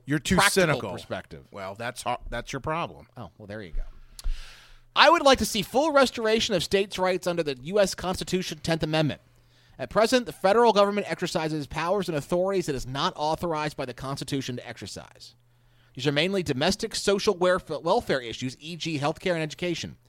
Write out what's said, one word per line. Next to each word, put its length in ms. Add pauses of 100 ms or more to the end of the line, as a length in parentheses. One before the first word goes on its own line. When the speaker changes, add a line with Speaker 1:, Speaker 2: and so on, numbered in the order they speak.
Speaker 1:
you're 140
too 160
Speaker 2:
practical 260
Speaker 1:
cynical. 320
Speaker 2:
perspective. 580
Speaker 1:
Well, 240
that's 280
ho-, 260
that's 240
your 80
problem. 460 (100)
Speaker 2:
Oh, 200
well, 100
there 140
you 120
go. 100 (1120)
"I 140
would 140
like 160
to 60
see 160
full 300
restoration 640
of 80
states' 340
rights 300
under 160
the 200
U 180
S 140
Constitution, 680
tenth 180
Amendment. 380 (580)
At 120
present, 360
the 60
federal 400
government 380
exercises 580
powers 400
and 100
authorities 520
it 60
is 120
not 280
authorized 600
by 100
the 80
Constitution 640
to 100
exercise. 640 (640)
These 120
are 40
mainly 320
domestic 520
social 400
welf-, 340
welfare 520
issues, 380
e 160
g 240
healthcare 340
and 100
education. 540 (120)